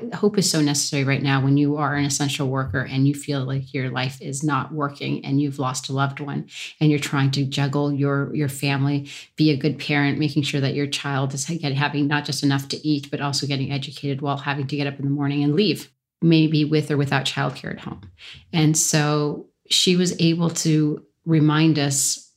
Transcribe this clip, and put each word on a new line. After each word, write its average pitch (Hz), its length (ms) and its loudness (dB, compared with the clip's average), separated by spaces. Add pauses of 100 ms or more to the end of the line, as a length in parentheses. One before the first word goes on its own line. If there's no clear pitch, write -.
(140)
hope 208 220 0
is 196 140 2
so 160 100 0
necessary 143 440 0
right 135 180 2
now 139 200 2
when 139 140 4
you 147 220 2
are 143 160 0
an 143 100 0
essential 139 440 -2
worker 135 340 -2
and 135 260 2
you 143 60 2
feel 139 320 -4
like 135 260 -6
your 131 160 -4
life 127 320 -4
is 135 240 -6
not 147 300 -2
working 143 500 -4
and 139 160 2
you've 139 180 -2
lost 127 300 -4
a 135 60 -6
loved 135 260 -2
one 143 280 -6 (320)
and 151 100 6
you're 147 100 4
trying 139 300 2
to 139 160 0
juggle 143 480 0
your, 139 400 0
your 147 160 -2
family, 139 580 0 (280)
be 156 140 6
a 139 60 4
good 139 220 0
parent, 143 400 0
making 147 240 0
sure 139 180 -2
that 135 140 0
your 143 120 -2
child 139 460 -4
is 135 140 -6
get, 156 260 -4
having 143 340 0
not 147 200 0
just - 160 -4
enough 139 260 0
to - 180 -8
eat, 147 240 -2
but 143 120 -6
also 143 240 -2
getting 135 260 -4
educated 139 480 -6
while 143 160 -2
having 143 300 -4
to 147 100 -6
get 143 100 -2
up 139 120 -6
in 139 80 -4
the 139 40 0
morning 143 320 0
and 147 120 2
leave, 180 360 0 (300)
maybe 156 420 6
with 151 280 0
or 143 80 2
without 139 260 0
childcare - 480 -4
at - 80 -14
home. - 220 -12 (500)
And 156 240 4
so 147 720 0 (240)
she - 260 4
was 180 240 0
able 165 300 2
to 156 520 0 (220)
remind 156 540 4
us 143 420 0 (160)